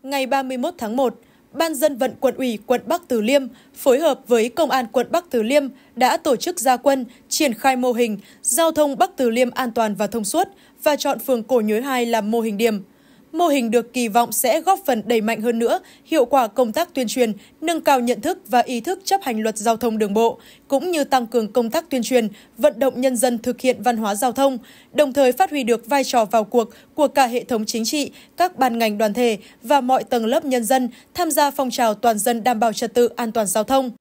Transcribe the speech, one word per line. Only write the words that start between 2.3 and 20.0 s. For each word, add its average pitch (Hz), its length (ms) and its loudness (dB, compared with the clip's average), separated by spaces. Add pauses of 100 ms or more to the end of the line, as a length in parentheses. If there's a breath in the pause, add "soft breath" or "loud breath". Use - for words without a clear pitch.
ủy 240 300 -4
quận 247 200 0
Bắc 330 220 -2
Từ 226 140 0
Liêm 269 200 2 (340 loud breath)
phối 262 240 2
hợp 285 280 2
với 233 220 2
Công 285 220 -2
an 262 200 0
quận 247 200 0
Bắc 349 180 -2
Từ 226 140 0
Liêm 277 240 2 (280 loud breath)
đã 247 220 2
tổ 285 180 0
chức 349 240 -6
ra 247 180 2
quân, 269 280 0 (240 loud breath)
triển 277 240 0
khai 262 220 0
mô 247 180 0
hình 220 240 -2 (240 loud breath)
giao 330 300 0
thông 302 260 0
Bắc 370 200 0
Từ 247 120 2
Liêm 247 220 0
an 247 200 -4
toàn 220 240 -2
và 208 120 -2
thông 226 160 -6
suốt 349 240 0 (360 soft breath)
và 294 120 4
chọn 269 240 -4
phường 240 240 -2
Cổ 247 160 0
Nhới 214 220 0
hai 254 240 -2
làm 220 260 -2
mô 233 100 0
hình 214 160 -4
điểm. 214 260 0 (480 soft breath)
Mô 339 160 2
hình 254 240 0
được 233 220 0
kỳ 247 140 -2
vọng 226 240 2
sẽ 269 300 0
góp 381 240 2
phần 226 200 0
đẩy 226 160 0
mạnh 220 200 -2
hơn 233 180 -2
nữa 254 200 0 (260 loud breath)
hiệu 302 200 2
quả 262 220 2
công 233 240 0
tác 330 220 -4
tuyên 254 140 -2
truyền, 226 260 0 (280 loud breath)
nâng 320 200 -2
cao 277 180 4
nhận 240 220 -2
thức 370 160 -4 (100)
và 240 120 2
ý 240 220 -2
thức 370 220 -4
chấp 392 200 0
hành 220 180 -4
luật 220 160 -4
giao 220 200 0
thông 226 200 -2
đường 208 160 -2